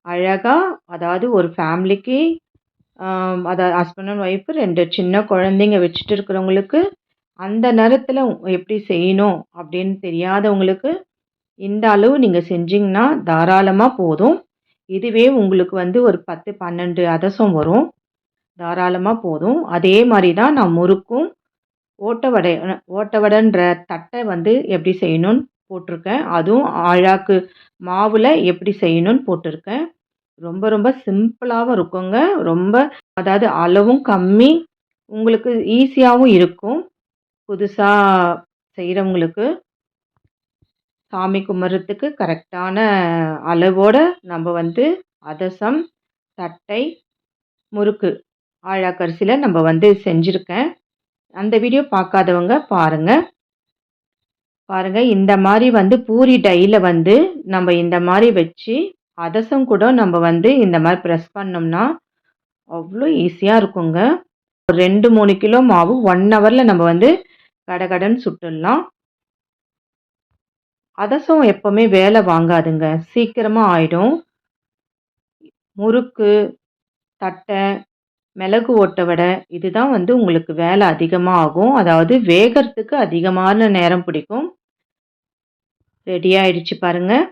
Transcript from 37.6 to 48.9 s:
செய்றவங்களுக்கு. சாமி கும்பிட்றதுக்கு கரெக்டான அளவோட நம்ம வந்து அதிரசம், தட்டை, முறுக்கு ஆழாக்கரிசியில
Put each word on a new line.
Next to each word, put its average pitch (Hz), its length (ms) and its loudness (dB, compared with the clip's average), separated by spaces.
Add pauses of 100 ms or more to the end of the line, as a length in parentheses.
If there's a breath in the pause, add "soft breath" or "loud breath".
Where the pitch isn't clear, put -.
செய்றவங்களுக்கு. 185 840 -4 (1500)
சாமி 190 340 -4
கும்பிட்றதுக்கு 185 600 -4 (120)
கரெக்டான 180 560 -8 (760)
அளவோட 190 440 2 (360)
நம்ம 170 280 -6
வந்து 170 240 -2 (460)
அதிரசம், 185 500 -6 (600)
தட்டை, 185 420 -10 (920)
முறுக்கு 208 340 -2 (600)
ஆழாக்கரிசியில 185 760 -2